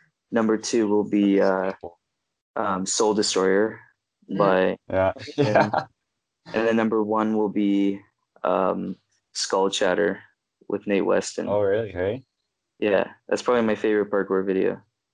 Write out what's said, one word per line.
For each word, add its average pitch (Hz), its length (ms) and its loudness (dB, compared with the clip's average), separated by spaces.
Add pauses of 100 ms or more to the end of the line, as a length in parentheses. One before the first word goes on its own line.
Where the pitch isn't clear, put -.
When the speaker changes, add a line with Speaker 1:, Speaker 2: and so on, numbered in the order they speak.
(320)
Speaker 1:
Number 110 260 2
two 110 300 0
will 104 160 2
be, 101 380 2
uh, 95 320 0 (840)
um, 98 300 -4
Soul 107 280 0
Destroyer 101 680 0 (500)
Speaker 2:
Mm. 98 80 -6
Speaker 1:
by 92 400 2 (120)
Speaker 3:
Yeah. 95 260 0
Speaker 1:
and - 100 -16
Speaker 3:
<laughs> - 120 -16 (360)
Yeah. - 120 -2 (680)
Speaker 1:
and 113 140 0
then 113 80 2
number 110 280 2
one 110 340 0
will 107 120 0
be, 98 520 0 (420)
um, 92 520 -2 (380)
Skull 95 360 0
Chatter 95 520 0 (480)
with 101 180 -6
Nate 98 180 0
Weston. - 440 -2
Speaker 3:
Oh, 104 120 0
really? 104 300 0
Hey? 98 320 -4 (560)
Speaker 1:
Yeah, 98 340 0 (140)
that's - 140 -2
probably 123 220 2
my 107 120 0
favorite 104 340 0
parkour 95 360 -2
video. 95 360 -2 (320)